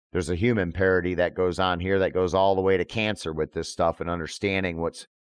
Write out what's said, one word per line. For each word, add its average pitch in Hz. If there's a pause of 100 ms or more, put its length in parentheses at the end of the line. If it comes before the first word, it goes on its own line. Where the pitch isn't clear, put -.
(120)
There's 87
a 90
human 98
parody 92
that 85
goes 90
on 92
here 95
that 92
goes 90
all 95
the 95
way 95
to 87
cancer 107
with 78
this 82
stuff 85
and 82
understanding 85
what's - (200)